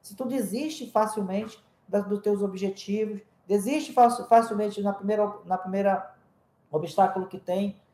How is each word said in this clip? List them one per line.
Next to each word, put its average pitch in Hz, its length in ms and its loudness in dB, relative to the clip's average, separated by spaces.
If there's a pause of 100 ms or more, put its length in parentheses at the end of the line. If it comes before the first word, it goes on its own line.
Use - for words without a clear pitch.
Se - 140 -20
tu 262 100 -8
desiste 247 640 -4
facilmente 214 720 -2 (240)
da, 202 140 2
dos 196 180 -4
teus 208 220 2
objetivos, 202 800 -4 (260)
desiste 214 460 0
faci-, 240 340 6
facilmente 214 540 4
na 202 100 0
primeira, 208 400 0 (140)
na 180 120 -2
primeira 196 560 -2 (560)
obstáculo 185 580 0
que 190 120 -14
tem. 196 400 -4 (140)